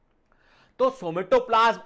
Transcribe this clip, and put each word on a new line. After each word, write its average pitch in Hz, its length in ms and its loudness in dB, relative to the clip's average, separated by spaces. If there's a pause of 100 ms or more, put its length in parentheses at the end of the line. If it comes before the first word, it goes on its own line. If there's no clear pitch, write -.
(800)
तो 262 100 2
सोमेटोप्लाज्म 226 960 0